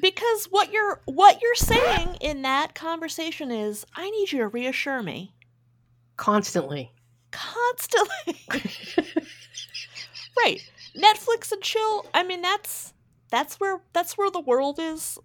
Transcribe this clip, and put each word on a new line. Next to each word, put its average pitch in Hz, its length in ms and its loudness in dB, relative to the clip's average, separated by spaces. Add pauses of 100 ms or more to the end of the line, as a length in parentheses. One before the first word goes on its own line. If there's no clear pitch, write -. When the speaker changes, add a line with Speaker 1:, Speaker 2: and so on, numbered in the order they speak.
Speaker 1:
because 427 460 2
what 403 260 2
you're, 415 320 0
what 349 380 8
you're 466 120 2
saying 453 680 2
in 277 200 -4
that 269 320 0
conversation 320 760 -6
is, 214 340 -4 (100)
"I 359 160 -8
need 403 220 -2
you 277 60 0
to 220 100 0
reassure 254 540 -4
me." 185 320 -8 (800)
Speaker 2:
Constantly. 147 760 0 (380)
Speaker 1:
Constantly. 480 1200 -2
<laughs> - 240 -6 (240)
Speaker 2:
<laughs> - 300 -2 (1160)
Speaker 1:
Right. 240 200 2 (340)
Netflix 427 560 4
and 403 100 -6
chill. 440 520 -2
I 339 100 4
mean, 359 160 -6
that's, - 540 -6 (360)
that's 285 300 -2
where, 381 220 -2 (100)
that's 349 240 -4
where 403 140 0
the 370 100 -4
world 277 380 0
is. 320 460 -8